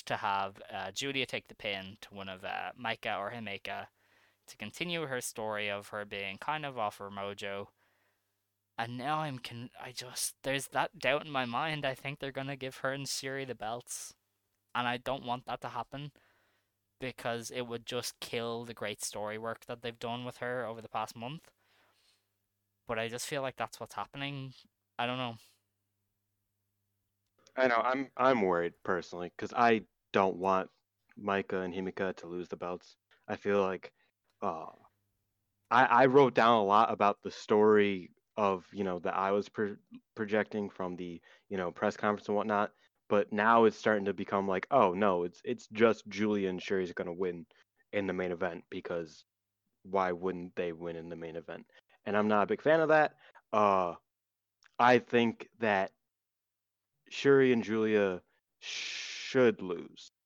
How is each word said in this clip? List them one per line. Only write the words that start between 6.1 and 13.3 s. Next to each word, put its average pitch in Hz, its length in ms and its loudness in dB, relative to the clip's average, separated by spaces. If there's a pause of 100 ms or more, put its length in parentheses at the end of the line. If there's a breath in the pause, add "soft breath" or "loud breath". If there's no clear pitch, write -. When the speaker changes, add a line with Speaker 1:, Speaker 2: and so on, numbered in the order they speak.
Speaker 1:
kind 151 280 -6
of 131 120 -10
off 107 200 -4
her 101 120 -12
mojo. 101 580 -8 (1080)
And 117 220 -6
now 151 220 -2
I'm 143 180 -6
con-, 120 320 -12 (100)
I 127 120 -14
just, - 500 -8
there's 135 260 -2
that 147 300 -2
doubt 147 260 2
in 156 80 -12
my 131 140 0
mind. 147 400 -4
I 131 80 -2
think 143 240 -10
they're 135 140 -8
gonna 135 240 -6
give 131 220 -10
her 135 140 -2
and 139 140 -8
Syuri 135 400 -6